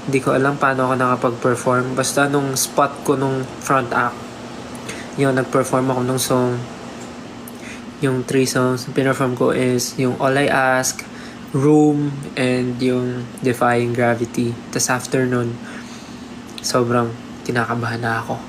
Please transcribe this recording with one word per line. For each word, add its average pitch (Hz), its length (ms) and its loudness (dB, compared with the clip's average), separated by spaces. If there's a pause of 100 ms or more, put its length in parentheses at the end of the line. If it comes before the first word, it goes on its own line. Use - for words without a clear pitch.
Di 135 160 2
ko 135 160 2
alam 139 240 2
paano 131 240 2
ako 127 160 0
nakapag-perform. 123 960 2
Basta 135 320 2
nung 139 320 0
spot - 480 0
ko 143 80 4
nung 135 320 0 (160)
front 135 320 2
act, 120 240 0 (960)
yun, 139 160 4
nag-perform 131 640 2
ako 123 80 0
nung 131 160 0
song. 123 400 2 (1400)
Yung 127 240 0
three 135 160 4
songs 127 400 2
na - 80 -8
perform 131 480 2
ko 127 160 4
is 127 400 0
yung 127 240 0
All 135 160 2
I 143 160 2
Ask, 131 560 2 (480)
Room, 147 560 6 (240)
and 127 480 0
yung 123 400 0 (160)
Defying 120 560 2
Gravity. 120 560 2 (240)
Tas 135 160 0
after 131 320 0
nun, 123 320 0 (1040)
sobrang 120 560 0 (320)
kinakabahan 117 560 -2
na 113 160 -2
ako. 117 300 -8